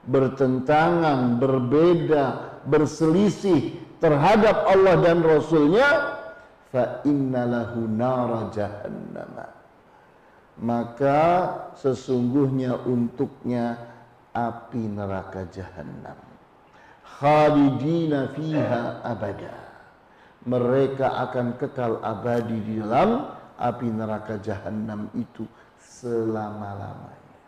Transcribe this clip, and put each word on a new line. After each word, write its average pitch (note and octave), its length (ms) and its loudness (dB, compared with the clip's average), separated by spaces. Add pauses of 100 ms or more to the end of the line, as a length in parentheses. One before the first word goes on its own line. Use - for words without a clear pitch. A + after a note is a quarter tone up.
bertentangan, C3+ 1300 2
berbeda, C#3 1300 2
berselisih D#3+ 1120 2 (240)
terhadap F#3 640 4
Allah F#3+ 400 6
dan E3+ 160 6
Rasulnya, D#3+ 960 4 (560)
fa - 320 -2
inna C3 400 2
lahu A#2 400 -2
nara A#2 640 -2
jahannama, - 1040 -10 (1040)
maka A#2+ 640 0 (560)
sesungguhnya C3 1120 0
untuknya A#2+ 880 -2 (560)
api A#2 560 -6
neraka F#2+ 640 -8
jahanam, F2+ 640 -14 (880)
khalidina D3 1300 2
fiha C3 720 -4
abada, G2+ 560 -8 (800)
mereka B2+ 880 0
akan A#2+ 320 -4
kekal A#2+ 400 -4
abadi A2 640 -4
di A2 160 -6
dalam F#3 480 0 (320)
api A#2+ 320 -4
neraka G#2+ 480 -6
jahanam G#2 720 -8
itu A2+ 320 -10 (320)
selama-lamanya. G#2+ 1600 -8 (100)